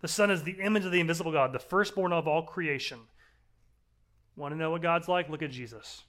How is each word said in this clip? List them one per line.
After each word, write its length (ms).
"The 80
Son 220
is 120
the 180
image 240
of 60
the 100
invisible 300
God, 220
the 80
firstborn 520
of 140
all 160
creation." 560
Want 160
to 60
know 120
what 120
God's 260
like? 200
Look 140
at 80
Jesus. 580